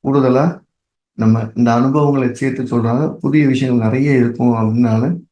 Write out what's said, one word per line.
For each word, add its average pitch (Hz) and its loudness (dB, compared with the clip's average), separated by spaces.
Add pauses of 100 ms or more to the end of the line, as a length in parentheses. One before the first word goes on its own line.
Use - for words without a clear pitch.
கூடுதலா 139 0 (520)
நம்ம 110 2 (140)
இந்த 120 2
அனுபவங்களை 135 0
சேர்த்து 131 -4
சொல்றாங்க, 120 -2
புதிய 147 0
விஷயங்கள் 127 0
நிறைய 135 2
இருக்கும் 120 0
அப்படின்னால 113 0 (120)